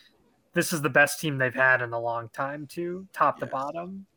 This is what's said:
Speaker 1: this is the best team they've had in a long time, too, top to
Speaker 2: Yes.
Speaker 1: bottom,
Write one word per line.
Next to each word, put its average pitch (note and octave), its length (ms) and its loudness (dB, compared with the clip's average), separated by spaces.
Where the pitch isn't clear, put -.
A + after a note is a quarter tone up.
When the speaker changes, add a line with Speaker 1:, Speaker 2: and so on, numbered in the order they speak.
Speaker 1:
this F3 220 0
is D3 80 -2
the D3 80 0
best C#3+ 280 4
team D3 200 -2
they've B2 160 0
had B2+ 260 4
in A#2+ 140 -4
a A#2 60 -4
long A#2 280 -4
time, C#3+ 380 -6
too, F3 480 -8
top D3 260 2
to C3+ 60 -4
Speaker 2:
Yes. - 60 -10
Speaker 1:
bottom, E3+ 540 -8